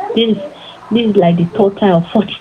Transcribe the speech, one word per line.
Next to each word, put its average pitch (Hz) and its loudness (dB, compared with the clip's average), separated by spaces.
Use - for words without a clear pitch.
This, 220 0
this 226 0
is 202 2
like 175 4
the 170 0
third 196 0
time 180 2
or - -14
fourth 202 0